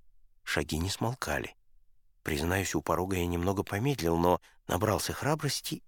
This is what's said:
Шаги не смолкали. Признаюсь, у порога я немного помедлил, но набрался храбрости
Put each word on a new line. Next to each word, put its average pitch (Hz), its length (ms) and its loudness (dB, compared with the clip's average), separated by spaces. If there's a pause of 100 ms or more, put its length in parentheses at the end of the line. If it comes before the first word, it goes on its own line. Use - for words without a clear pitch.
(440)
Шаги 78 340 -2
не 87 120 -2
смолкали. 90 640 -4 (680)
Признаюсь, 82 520 0
у 78 60 2
порога 92 340 0
я 87 100 0
немного 87 380 0
помедлил, 101 540 0
но 87 240 4 (260)
набрался 95 460 0
храбрости 147 760 -2